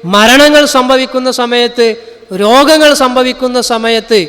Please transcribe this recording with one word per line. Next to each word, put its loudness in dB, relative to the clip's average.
മരണങ്ങൾ 4
സംഭവിക്കുന്ന -2
സമയത്ത്, -2
രോഗങ്ങൾ 2
സംഭവിക്കുന്ന -2
സമയത്ത് -2